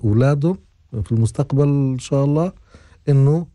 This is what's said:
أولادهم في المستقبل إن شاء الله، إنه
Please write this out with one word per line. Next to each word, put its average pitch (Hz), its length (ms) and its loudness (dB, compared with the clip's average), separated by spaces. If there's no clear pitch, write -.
أولادهم 139 540 0
في - 80 -6
المستقبل 135 560 0
إن 135 300 -2
شاء 139 260 -2
الله، 156 280 -2
إنه 143 460 2